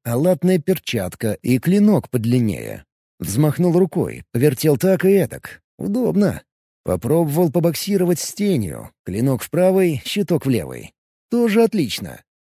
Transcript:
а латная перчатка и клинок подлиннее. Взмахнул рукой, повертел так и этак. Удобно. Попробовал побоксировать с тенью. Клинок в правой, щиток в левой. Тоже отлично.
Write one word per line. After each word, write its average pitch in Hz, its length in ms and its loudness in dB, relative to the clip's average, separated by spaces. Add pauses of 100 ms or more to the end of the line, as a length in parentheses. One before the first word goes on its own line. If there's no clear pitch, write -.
а 117 120 -4
латная 180 440 2
перчатка 107 720 -4 (100)
и 123 160 2
клинок 202 500 2
подлиннее. 107 760 -2 (360)
Взмахнул 156 580 2
рукой, 101 540 -2
повертел 139 440 2
так 180 280 0
и 190 60 4
этак. - 520 -2 (160)
Удобно. 196 640 0 (420)
Попробовал 151 680 0
побоксировать 175 720 0
с - 140 -10
тенью. 104 560 -2 (140)
Клинок 117 380 -2
в - 80 -12
правой, 185 540 2
щиток 180 420 -2
в 139 40 2
левой. 65 420 -4 (380)
Тоже 233 320 2
отлично. 110 600 -2 (240)